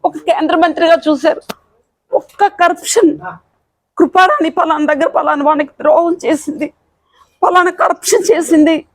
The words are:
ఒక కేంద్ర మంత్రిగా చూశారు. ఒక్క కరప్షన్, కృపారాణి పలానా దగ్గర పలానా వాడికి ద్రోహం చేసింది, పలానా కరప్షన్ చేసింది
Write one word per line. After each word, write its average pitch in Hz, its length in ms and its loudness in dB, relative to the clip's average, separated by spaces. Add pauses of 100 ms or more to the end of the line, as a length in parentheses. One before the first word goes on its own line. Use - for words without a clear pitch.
ఒక 311 120 -6
కేంద్ర 320 400 -2
మంత్రిగా 330 400 2 (120)
చూశారు. 302 340 -2 (680)
ఒక్క - 340 -2
కరప్షన్, 359 720 0 (800)
కృపారాణి 370 520 2
పలానా 302 440 -2
దగ్గర 285 140 0
పలానా 294 360 -2
వాడికి 294 260 0 (100)
ద్రోహం 330 360 2 (100)
చేసింది, 294 460 -4 (680)
పలానా 359 280 2
కరప్షన్ - 680 0
చేసింది 311 580 2